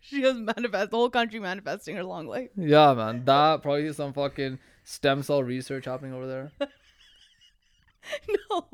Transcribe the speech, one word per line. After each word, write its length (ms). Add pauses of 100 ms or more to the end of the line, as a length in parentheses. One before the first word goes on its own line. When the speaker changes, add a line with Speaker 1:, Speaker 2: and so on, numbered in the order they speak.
Speaker 1:
She 220
has 140
manifest, 540
the 60
whole 140
country 280
manifesting 560
her 80
long 240
life. 300
Speaker 2:
Yeah, 380
man. 300
That 380
probably 240
is 120
some 160
fucking 440 (240)
stem 400
cell 220
research 400
happening 280
over 140
there. 320
Speaker 1:
<laughs> 100 (1800)
No. 240